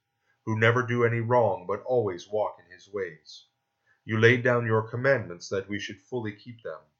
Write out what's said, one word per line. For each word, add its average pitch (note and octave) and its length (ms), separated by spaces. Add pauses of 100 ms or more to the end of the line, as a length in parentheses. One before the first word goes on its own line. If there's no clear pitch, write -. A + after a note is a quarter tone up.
(460)
who A2 140
never A#2 240
do A#2 220
any A#2 160
wrong A2 440
but G2 200
always G#2 440
walk G#2 300
in F2+ 140
his F#2 180
ways. F#2 540 (580)
You A2 160
laid A#2+ 240
down A#2+ 220
your A2 240
commandments A#2 580
that F#2+ 220
we G2+ 100
should G#2+ 220
fully A2 320
keep A2+ 280
them. D#2+ 180 (200)